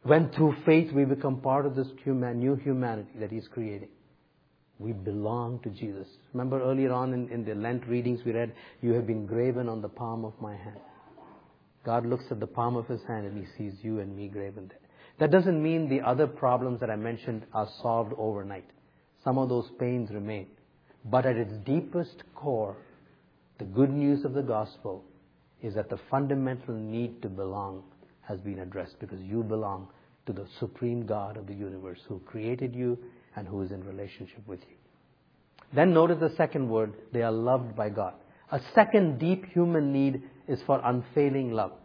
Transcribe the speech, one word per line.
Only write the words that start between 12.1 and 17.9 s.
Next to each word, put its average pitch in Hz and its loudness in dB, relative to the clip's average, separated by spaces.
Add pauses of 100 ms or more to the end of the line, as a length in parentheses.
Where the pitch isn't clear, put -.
at 110 -4
the 107 -4
palm 120 -2
of 113 -4
his 120 -6
hand 107 -6
and 101 -10
he 95 -10 (120)
sees 101 -8
you 110 -4
and 98 -8
me 101 -10
graven 101 -10
there. - -20 (400)
That 151 4
doesn't 175 6
mean 160 2
the 135 2
other 131 4
problems 123 0
that 117 -2
I 107 0
mentioned 110 -6
are 107 -2 (120)
solved 117 0